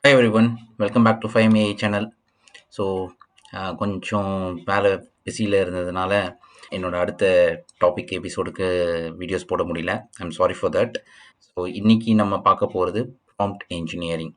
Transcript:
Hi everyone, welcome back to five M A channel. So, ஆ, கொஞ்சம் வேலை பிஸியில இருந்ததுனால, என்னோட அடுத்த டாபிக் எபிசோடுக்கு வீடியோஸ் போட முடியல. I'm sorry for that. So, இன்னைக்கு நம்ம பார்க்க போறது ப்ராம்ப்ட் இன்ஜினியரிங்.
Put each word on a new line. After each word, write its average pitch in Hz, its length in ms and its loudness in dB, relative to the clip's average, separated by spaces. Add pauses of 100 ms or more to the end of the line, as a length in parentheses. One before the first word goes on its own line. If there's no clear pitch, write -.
Hi 143 40 8
everyone, 117 420 6 (240)
welcome 107 260 2
back 110 180 4
to 110 80 -4
five 110 220 4
M 110 40 6
A 104 200 2
channel. 104 340 -2 (600)
So, 95 380 -4 (460)
ஆ, 95 200 -8
கொஞ்சம் 95 920 -4
வேலை 101 260 2
பிஸியில 98 640 -6
இருந்ததுனால, 92 840 -2 (360)
என்னோட 92 220 -6
அடுத்த 90 320 -2 (600)
டாபிக் 90 260 -2
எபிசோடுக்கு 92 540 -6 (540)
வீடியோஸ் 90 280 -6
போட 90 160 -2
முடியல. 85 380 -4 (180)
I'm 90 100 -8
sorry 90 220 0
for 90 240 -4
that. 110 160 0 (460)
So, - 300 -10
இன்னைக்கு 110 480 2
நம்ம 98 260 0
பார்க்க 98 240 2
போறது 92 420 -2 (300)
ப்ராம்ப்ட் 98 300 -4
இன்ஜினியரிங். 85 680 -8